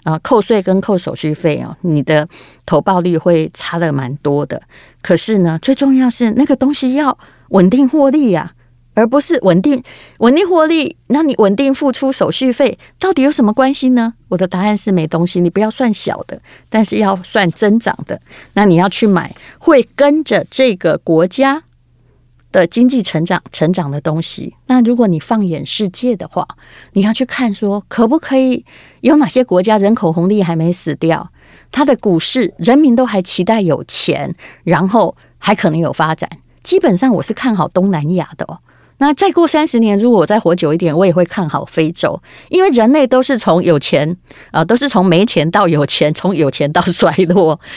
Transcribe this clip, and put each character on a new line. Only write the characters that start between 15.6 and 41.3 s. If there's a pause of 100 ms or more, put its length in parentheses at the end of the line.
要
算
小
的， (260)
但
是
要
算
增
长
的。 (340)
那
你
要
去
买 (260)
会
跟
着
这
个
国
家 (880)
的
经
济
成
长， (120)
成
长
的
东
西。 (100)
那
如
果
你
放
眼
世
界
的
话， (460)
你
要
去
看
说
可
不
可
以 (340)
有
哪
些
国
家
人
口
红
利
还
没
死
掉， (400)
它
的
股
市
人
民
都
还
期
待
有
钱， (300)
然
后 (220)
还
可
能
有
发
展。 (340)
基
本
上
我
是
看
好
东
南
亚
的
哦。 (380)
那
再
过
三
十
年，
如
果
我
再
活
久
一
点，
我
也
会
看